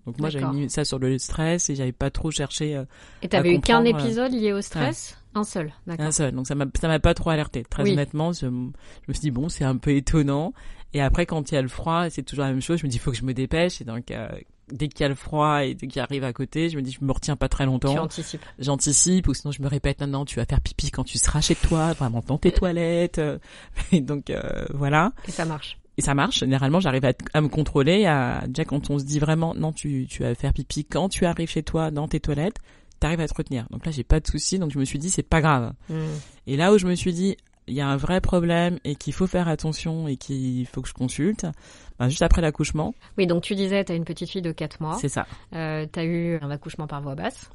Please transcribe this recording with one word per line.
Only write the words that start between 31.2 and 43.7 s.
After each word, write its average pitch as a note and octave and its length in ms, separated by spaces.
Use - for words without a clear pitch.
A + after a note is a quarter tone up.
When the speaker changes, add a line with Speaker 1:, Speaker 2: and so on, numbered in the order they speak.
Speaker 1:
arrives E3 240
chez D#3 140
toi, D#3+ 280
dans D3 160
tes D#3+ 120
toilettes, D3+ 380
t'arrives E3 200
à D#3 80
te - 60
retenir. A#2+ 380
Donc - 140
là, E3 60
j'ai C3+ 120
pas D#3 160
de - 80
soucis. - 320
Donc D#3+ 120
je C#3 80
me C3+ 60
suis C#3 140
dit, E3 100
c'est E3+ 140
pas E3 180
grave. C#3 320
Speaker 2:
Hmm. D#3+ 60
Speaker 1:
Et C3+ 80
là F3 180
où G#3+ 40
je F3+ 100
me F3+ 80
suis F3 180
dit, F#3+ 220
il A#2 80
y C#3+ 60
a C#3 60
un C#3 100
vrai F3 240
problème E3+ 640
et D3 100
qu'il - 180
faut F#3 140
faire F3 200
attention D#3+ 600
et C#3 100
qu'il B2+ 480
faut - 160
que A#2+ 60
je - 60
consulte, D3 520
ben, B2 100
juste D3 140
après E3+ 180
l'accouchement. D#3 540
Speaker 2:
Oui, F#3+ 100
donc E3+ 160
tu - 120
disais, G3 280